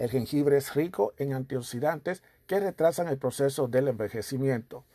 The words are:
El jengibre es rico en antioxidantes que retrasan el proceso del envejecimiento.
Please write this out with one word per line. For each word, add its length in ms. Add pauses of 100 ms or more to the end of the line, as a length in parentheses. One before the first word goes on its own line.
El 100
jengibre 460
es 180
rico 420
en 160
antioxidantes 920 (240)
que 100
retrasan 480
el 120
proceso 500
del 180
envejecimiento. 960 (120)